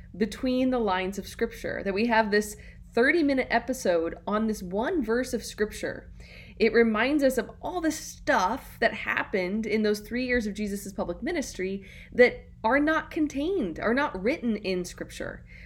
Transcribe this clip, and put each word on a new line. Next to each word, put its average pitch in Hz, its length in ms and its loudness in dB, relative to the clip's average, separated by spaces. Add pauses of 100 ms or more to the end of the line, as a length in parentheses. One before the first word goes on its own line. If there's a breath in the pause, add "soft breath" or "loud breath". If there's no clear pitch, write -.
(160 loud breath)
between 254 560 0
the 254 60 0
lines 190 400 0
of 190 80 -8
Scripture, - 600 -6
that 196 80 -2
we 214 140 2
have 220 240 4
this 208 260 0 (340 loud breath)
thirty-minute 277 600 4
episode 185 640 0 (100)
on 214 220 0
this 208 160 -2
one 240 400 -2
verse 240 280 0
of 226 140 -2
Scripture. - 680 -6 (460 loud breath)
It 220 160 4
reminds 233 500 4
us 262 140 4
of 214 140 -2 (100)
all 339 200 -4
the 320 100 2
stuff - 880 -2
that 226 140 2
happened 202 720 -2
in 220 160 2
those 208 160 2
three 240 260 -4
years 247 220 2
of 196 80 -6
Jesus' 202 360 -4
public 175 300 -4
ministry 196 640 -4 (280 loud breath)
that - 340 6 (160)
are 247 160 4
not 302 320 2
contained, 294 680 0
are 214 140 2
not 269 280 0
written 233 360 0
in 185 280 -2
Scripture. - 600 -10 (200 loud breath)